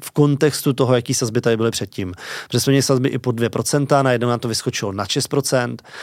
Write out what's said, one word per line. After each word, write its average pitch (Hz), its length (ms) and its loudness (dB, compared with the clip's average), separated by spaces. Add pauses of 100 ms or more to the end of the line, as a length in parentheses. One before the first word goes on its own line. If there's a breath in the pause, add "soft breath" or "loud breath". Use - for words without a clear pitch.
v - 60 -14
kontextu 147 640 2
toho, 127 220 2
jaký 123 200 0
sazby 117 260 -2
tady 117 160 2
byly 113 140 0
předtím. 95 440 -6 (340 loud breath)
Protože 120 120 0
jsme 143 100 2
měli 135 120 6
sazby 131 260 2
i 120 100 -2
po 123 140 -2
dvě 113 180 -2
procenta, 139 520 2
najednou 120 260 2
nám 120 100 0
to 123 100 -6
vyskočilo 110 440 -4
na 98 120 -6
šest - 240 -4
procent. 123 540 -2 (200 loud breath)